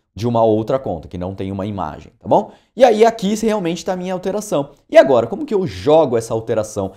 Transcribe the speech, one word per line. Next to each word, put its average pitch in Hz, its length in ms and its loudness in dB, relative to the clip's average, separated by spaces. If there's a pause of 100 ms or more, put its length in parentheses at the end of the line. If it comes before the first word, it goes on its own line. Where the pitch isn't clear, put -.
(120)
de 101 140 -6
uma 117 160 2
outra 113 380 2
conta, 92 260 -6
que - 100 -12
não 90 160 -6
tem 95 200 -6
uma 98 120 -4
imagem, 82 540 -8
tá - 80 -20
bom? 170 240 2 (260)
E 226 60 2
aí 220 220 6
aqui 220 320 2
realmente 208 480 -2
tá 202 80 -2
a 185 40 -4
minha 180 160 -6
alteração. 185 600 -4 (180)
E 294 80 4
agora, 127 300 4
como 311 180 -8
que - 80 -4
eu 190 100 -2
jogo 123 520 2
essa 113 180 -4
alteração 107 640 -4